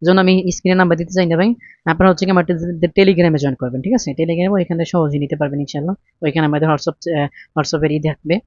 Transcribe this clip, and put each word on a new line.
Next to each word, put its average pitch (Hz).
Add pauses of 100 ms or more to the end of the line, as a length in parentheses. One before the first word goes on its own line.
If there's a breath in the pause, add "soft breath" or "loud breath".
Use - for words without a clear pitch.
এজন্য 185
আমি 185
স্ক্রিনে 185
নাম্বার 175
দিতে 175
চাই 185
না 165
ভাই। 214 (300 loud breath)
আপনারা 175
হচ্ছে 180
কি 190
আমার 180
টে-, 170
Telegram-এ 175
জয়েন 139
করবেন, 127
ঠিক 202
আছে? 220
Telegram-এ 165
ওইখানে 175
সহজে 151
নিতে 147
পারবেন 143
ইনশাল্লাহ। 147 (280)
ওইখানে 156
আমাদের 151
WhatsApp -
চে-, 170
আহ, 143 (260 loud breath)
WhatsApp-এর 151
ই 151
থাকবে, 156 (120)